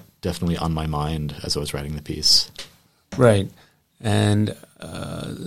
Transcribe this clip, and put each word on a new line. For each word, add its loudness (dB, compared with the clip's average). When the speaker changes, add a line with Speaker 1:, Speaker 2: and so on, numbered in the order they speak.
Speaker 1:
definitely -2
on -2
my -2
mind -4
as -4
I -4
was -6
writing -6
the -8
piece. 2
Speaker 2:
Right. 6
And, 2
uh, -10